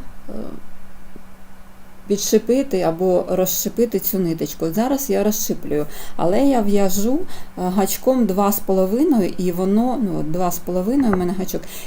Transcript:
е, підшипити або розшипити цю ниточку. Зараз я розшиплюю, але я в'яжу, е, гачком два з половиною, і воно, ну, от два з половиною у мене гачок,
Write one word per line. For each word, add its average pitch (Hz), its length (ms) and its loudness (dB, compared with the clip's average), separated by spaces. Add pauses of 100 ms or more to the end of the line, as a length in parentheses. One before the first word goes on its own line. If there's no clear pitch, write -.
(280)
е, - 40 -4 (1700)
підшипити 220 760 0
або 180 460 2
розшипити 190 680 0
цю 190 200 -4
ниточку. 160 540 -2
Зараз 247 380 -2
я 196 140 2
розшиплюю, 151 600 -2 (300)
але 185 240 2
я 269 200 4
в'яжу, 202 580 4
е, 370 80 0 (300)
гачком 202 720 2
два 196 260 2
з - 80 0
половиною, 196 760 2
і 180 140 0
воно, 208 500 2
ну, 165 180 0
от 151 100 0
два 175 200 2
з 175 80 -2
половиною 202 560 2
у - 20 4
мене 180 220 0
гачок, 185 240 -4 (240)